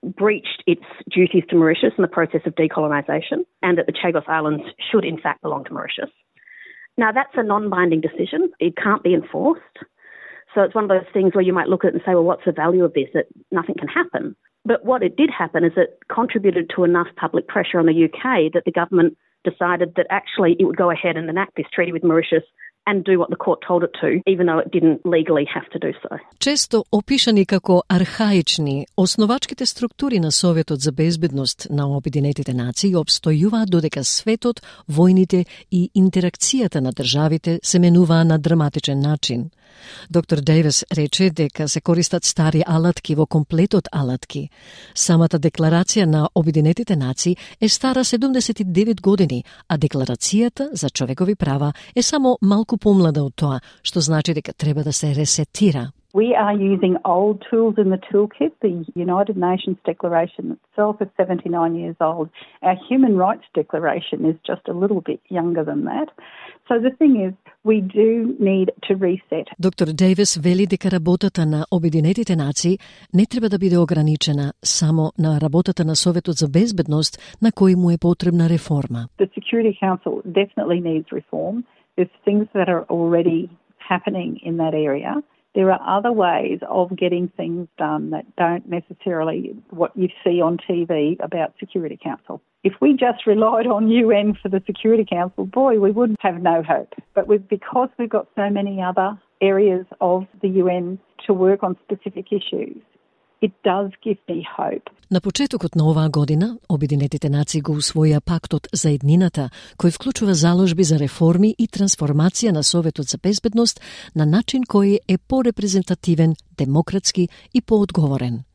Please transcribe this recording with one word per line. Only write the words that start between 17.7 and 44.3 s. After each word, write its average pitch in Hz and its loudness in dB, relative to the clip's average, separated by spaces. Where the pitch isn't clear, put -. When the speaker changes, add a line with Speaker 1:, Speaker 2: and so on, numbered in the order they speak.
Speaker 1:
on 165 2
the 165 4
U 165 2
K 180 -2
that 170 -2
the 180 -2
government 170 0
decided 175 -2
that 175 0
actually 180 2
it 190 6
would 170 -2
go 175 2
ahead 170 -2
and 160 -6
enact 190 -4
this 156 -6
treaty 175 -2
with 160 -6
Mauritius 160 2
and 196 0
do 190 6
what - -2
the - -6
court 170 0
told 175 2
it 170 -6
to, 160 -2
even 180 0
though 160 0
it - -12
didn't 160 4
legally 156 0
have 156 -10
to - -8
do 135 -4
so. - -12
Speaker 2:
Често 277 0
опишани 214 2
како 185 2
архаични, 175 0
основачките 226 0
структури 247 -4
на 156 0
Советот 160 0
за 143 -2
безбедност 156 -2
на 143 -2
Обединетите 139 -2
нации 123 -2
обстојуваат 175 0
додека 160 0
светот, - -2
војните 180 4
и 180 0
интеракцијата 185 0
на 131 -2
државите 151 0
се - 2
менуваа 170 6
на 160 4
драматичен 151 0
начин. 143 -2
Доктор 160 0
Дејвис 151 2
рече 156 2
дека 156 -2
се - -4
користат 170 0
стари 160 2
алатки 165 0
во 156 4
комплетот 165 0
алатки. 139 -6